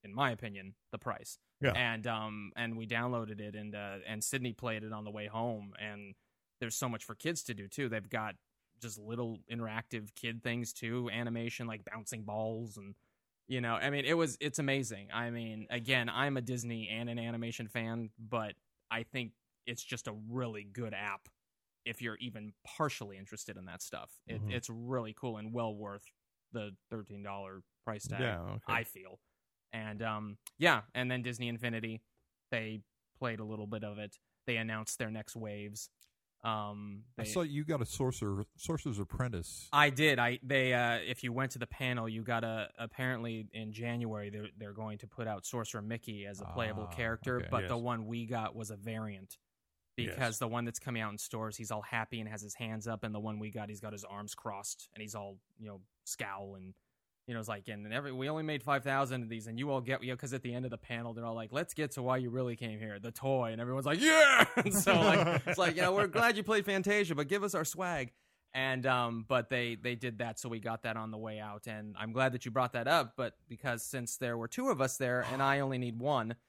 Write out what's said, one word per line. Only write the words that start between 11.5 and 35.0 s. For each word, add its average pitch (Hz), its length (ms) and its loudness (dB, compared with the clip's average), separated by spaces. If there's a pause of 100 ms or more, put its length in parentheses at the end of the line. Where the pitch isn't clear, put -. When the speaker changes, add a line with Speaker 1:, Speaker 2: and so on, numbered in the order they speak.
Speaker 1:
like 107 160 -8
bouncing 110 400 -8
balls, 110 540 -4
and, 101 180 -12 (540)
you 127 100 0
know, 120 140 2
I 113 160 2
mean, 143 160 2
it 143 80 4
was, 165 260 4
it's 147 180 -2
amazing. 131 560 0
I 117 180 0
mean, 113 380 -6
again, 120 380 2
I'm 135 300 2
a 127 40 0
Disney 117 460 -2
and 113 220 -2
an 117 100 -4
animation 117 480 -4
fan, 113 500 -2
but 110 360 -4 (360)
I 113 140 -2
think 123 300 -4 (320)
it's 120 180 -6
just - 240 -6
a 110 60 -4 (160)
really 117 340 -4
good 104 300 -6
app 98 340 -6 (560)
if 117 180 -6
you're 117 200 -4
even 107 320 -8 (120)
partially 113 520 -2
interested 101 400 -10
in 92 80 -12
that 87 160 -10
stuff. - 300 -10 (160)
It, 113 80 -6
Speaker 2:
Mm-hmm. 104 160 -2
Speaker 1:
it's 123 180 -4
really 117 440 -2
cool 117 220 -4
and 107 180 -8
well 113 220 0
worth 101 300 -8 (480)
the 104 200 -4 (160)
thirteen 101 320 -8
dollar 98 420 -8 (200)
price 107 240 -4
tag, 101 140 -2
Speaker 2:
Yeah, 110 180 2
okay. 98 260 -6
Speaker 1:
I 117 200 2
feel. 92 340 -16 (540)
And, 107 280 -6
um, 107 360 -2 (200)
yeah, 143 260 4 (120)
and 127 160 0
then 127 100 0
Disney 120 280 -4
Infinity, 113 520 -4 (480)
they 110 300 -4 (400)
played 113 220 -2
a - 20 -6
little 107 240 -6
bit 107 160 -4
of 104 160 -6
it. 104 180 -10 (300)
They 123 80 2
announced 113 440 -2
their 110 120 -2